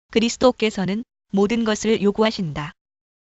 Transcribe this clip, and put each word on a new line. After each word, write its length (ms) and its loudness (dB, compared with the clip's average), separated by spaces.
그리스도께서는 920 0
모든 320 2
것을 380 0
요구하신다. 680 0